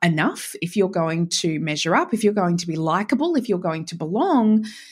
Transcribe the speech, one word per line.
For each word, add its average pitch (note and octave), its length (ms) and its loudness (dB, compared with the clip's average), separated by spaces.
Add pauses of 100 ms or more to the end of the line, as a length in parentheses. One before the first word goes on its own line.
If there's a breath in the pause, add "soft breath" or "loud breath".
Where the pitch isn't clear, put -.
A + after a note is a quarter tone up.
enough, E3+ 600 0
if F3 160 -4
you're F#3+ 100 4
going E3+ 400 0
to D#3+ 320 -2
measure D#3+ 360 0
up, F3 180 0
if G#3+ 100 -2
you're G#3 80 6
going F#3+ 240 2
to E3+ 100 -4
be E3 120 -4
likable, G#3 580 0
if A3+ 140 -2
you're F3+ 100 2
going D#3+ 280 -4
to F3 100 -12
belong, A3 680 2 (260 loud breath)